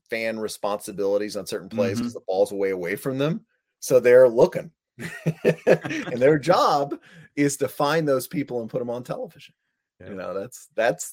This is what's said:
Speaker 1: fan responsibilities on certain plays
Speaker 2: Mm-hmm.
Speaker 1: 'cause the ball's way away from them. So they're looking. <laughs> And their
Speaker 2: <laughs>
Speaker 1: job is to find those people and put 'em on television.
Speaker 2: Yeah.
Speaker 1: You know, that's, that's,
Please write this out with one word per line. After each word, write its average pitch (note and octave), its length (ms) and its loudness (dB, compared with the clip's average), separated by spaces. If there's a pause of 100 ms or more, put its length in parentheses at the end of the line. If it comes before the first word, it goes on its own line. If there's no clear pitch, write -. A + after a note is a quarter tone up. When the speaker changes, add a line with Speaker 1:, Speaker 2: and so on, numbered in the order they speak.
Speaker 1:
fan A2+ 300 -6
responsibilities G2+ 960 -4
on F#2+ 100 -8
certain F#2+ 220 -10
plays G2+ 300 -4
Speaker 2:
Mm-hmm. A#2+ 80 -4
Speaker 1:
'cause A#2+ 80 -8
the B2 120 -14
ball's G2+ 280 0
way G2 160 -2
away F#2 260 -4
from C3 220 -6
them. D3+ 280 -4 (360)
So B2+ 180 4
they're B2 300 8
looking. A#2 420 2 (260)
<laughs> - 40 -18 (1080)
And A#2+ 120 -6
their D3 180 4
Speaker 2:
<laughs> - 0 -
Speaker 1:
job D#3+ 560 4 (400)
is C#3+ 220 0
to C3 100 -2
find D3+ 400 -2
those C3 200 0
people C3 340 -6
and A2 80 -12
put C3 120 -6
'em A#2+ 80 -8
on B2 140 -8
television. - 500 -14 (460)
Speaker 2:
Yeah. F#2 100 -20
Speaker 1:
You G2+ 60 -14
know, F#2 180 -10
that's, G2 400 -12
that's, A#2+ 400 -2